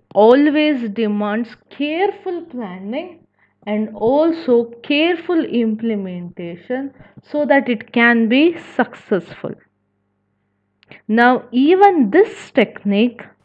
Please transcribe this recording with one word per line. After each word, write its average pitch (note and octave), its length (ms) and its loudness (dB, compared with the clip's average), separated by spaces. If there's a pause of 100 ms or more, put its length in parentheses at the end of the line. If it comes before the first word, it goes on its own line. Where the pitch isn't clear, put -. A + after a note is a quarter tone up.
(140)
always C#4 760 2
demands G#3 640 -4 (140)
careful E4+ 720 -6
planning A#3+ 760 -12 (480)
and G#3+ 280 -4
also B3+ 720 0 (180)
careful E4 600 -2
implementation G#3+ 1500 -6 (340)
so D4 160 -4
that C#4 240 2
it A#3+ 240 -6
can A#3 360 2
be D#4 280 2 (200)
successful. - 760 -6 (1600)
Now, B3 420 2
even D#4 600 4
this G4+ 400 0
technique G#3+ 680 0 (220)